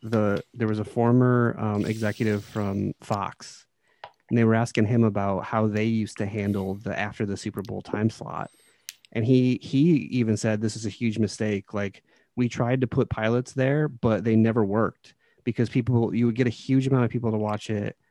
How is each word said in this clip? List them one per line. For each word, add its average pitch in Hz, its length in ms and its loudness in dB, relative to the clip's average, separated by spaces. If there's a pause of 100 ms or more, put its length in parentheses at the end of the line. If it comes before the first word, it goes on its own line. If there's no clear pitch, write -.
the, 107 400 0 (100)
there 117 140 -2
was 107 100 -2
a 107 80 -4
former, 120 760 4
um, 107 240 -2
executive 107 640 -2
from 101 560 -4
Fox, - 640 -8 (640)
and 117 80 2
they 117 60 6
were 113 100 6
asking 113 320 2
him 117 180 2
about 101 420 -2
how 110 200 0
they 107 200 0
used 113 340 -2
to 107 80 -4
handle 98 480 -4
the 104 220 -8
after 104 280 -6
the 98 120 -6
Super 101 260 -8
Bowl 101 180 -10
time 107 300 -2
slot. - 400 -12 (640)
And 117 120 -2
he, 127 380 4
he 156 300 4 (180)
even 113 260 2
said, 107 240 -2
"This 110 140 -2
is 110 100 -10
a 104 40 -4
huge 110 280 -4
mistake. 104 560 -4
Like, 101 300 -6 (320)
we 123 140 0
tried 127 320 0
to 123 60 0
put 117 220 0
pilots 117 440 0
there, 139 340 0
but 110 360 0
they 113 120 2
never 113 280 4
worked 98 520 -2 (280)
because 117 260 -2
people, 120 440 2
you 117 140 2
would 113 80 0
get 127 120 2
a 113 40 0
huge 131 340 0
amount 131 200 4
of 110 60 0
people 117 200 -2
to 110 60 0
watch 107 340 -4
it 104 260 -4 (140)